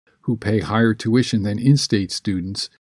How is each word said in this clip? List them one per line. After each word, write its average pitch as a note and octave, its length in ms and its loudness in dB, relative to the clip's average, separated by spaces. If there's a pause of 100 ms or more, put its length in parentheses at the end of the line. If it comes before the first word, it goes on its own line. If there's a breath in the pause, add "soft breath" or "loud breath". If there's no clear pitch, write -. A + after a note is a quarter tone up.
(200)
who A#2 140 -2
pay G#2+ 260 0
higher A2 340 2
tuition A2+ 480 0
than G#2 160 -2
in-state B2 520 2
students, F#2+ 600 -6 (120)